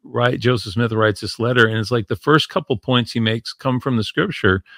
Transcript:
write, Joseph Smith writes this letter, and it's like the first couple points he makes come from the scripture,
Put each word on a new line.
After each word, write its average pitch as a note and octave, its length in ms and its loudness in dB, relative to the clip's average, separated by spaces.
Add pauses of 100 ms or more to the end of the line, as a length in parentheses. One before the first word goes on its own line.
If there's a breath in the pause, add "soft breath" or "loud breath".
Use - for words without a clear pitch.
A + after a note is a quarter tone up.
write, B2 360 -2
Joseph A2+ 340 0
Smith A2+ 180 0
writes A2 300 0
this - 160 -8
letter, A#2+ 280 4
and A2 120 0
it's G#2+ 120 -4
like A#2 160 -2
the A2+ 100 -4
first - 340 2
couple D#3 260 -2
points B2 360 0
he A#2+ 60 -4
makes A2+ 360 -2
come B2+ 260 -2
from B2+ 160 -2
the G#2+ 80 0
scripture, A#2 580 0 (160 loud breath)